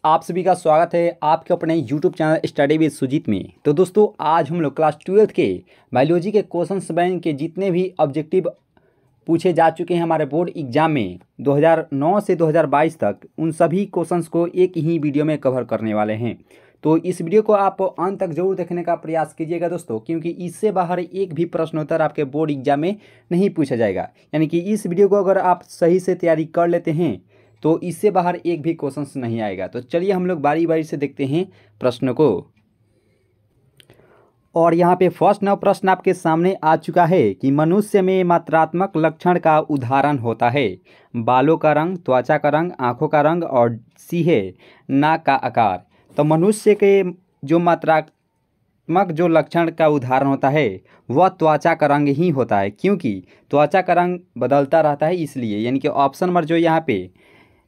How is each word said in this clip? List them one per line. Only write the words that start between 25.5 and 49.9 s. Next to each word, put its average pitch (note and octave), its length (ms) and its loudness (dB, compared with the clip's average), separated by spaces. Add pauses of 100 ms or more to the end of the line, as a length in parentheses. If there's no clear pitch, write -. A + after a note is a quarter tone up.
सही F3 300 2
से F#3 160 -2
तैयारी E3 300 0
कर E3+ 220 0
लेते E3+ 240 -2
हैं D3 280 -2 (420)
तो D#3+ 180 2
इससे F3+ 300 -2
बाहर F3+ 260 0
एक E3+ 260 -4
भी E3 120 -2
क्वेश्चंस C#3+ 420 -8
नहीं A#2 240 -4
आएगा। F#2+ 260 -6
तो A#2+ 160 -10
चलिए F3 300 -2
हम F3+ 140 -2
लोग F3+ 140 -4
बारी D#3 260 0
बारी D#3+ 180 0
से D#3+ 120 -8
देखते C#3 300 -4
हैं D#3+ 180 -2 (360)
प्रश्न B2 320 -2
को। D3 160 2 (2250)
और E3 200 4
यहाँ F3 220 4
पे F#3 140 2
फर्स्ट G3 320 0
नंबर G3 160 0
प्रश्न F#3+ 300 0
आपके F#3 260 0
सामने F3 400 0
आ D#3+ 240 2
चुका E3+ 280 2
है D3 260 2
कि C3 200 -2
मनुष्य F#3 500 2
में F#3 220 2
मात्रात्मक E3 720 0
लक्षण D#3+ 420 0
का D#3+ 220 4
उदाहरण C#3 580 0
होता A#2 320 0
है B2+ 180 0 (460)
बालों B2+ 420 2
का D#3 160 2
रंग, E3 260 -2
त्वचा B2+ 400 0
का D3 120 0
रंग, D#3+ 220 -2
आँखों B2 360 -4
का D3+ 140 2
रंग E3 220 0
और A#2+ 340 0 (220)
सी E3+ 220 -4
है G#2+ 320 0 (340)
नाक D3+ 360 0
का C3+ 100 2
आकार। A2+ 500 0 (320)
तो D3 100 2
मनुष्य G3+ 500 2
के G3 260 4 (400)
जो D3+ 180 0
मात्रात्मक E3 1500 -2
जो E3+ 160 0
लक्षण E3 420 0
का E3 180 0
उदाहरण C3+ 380 0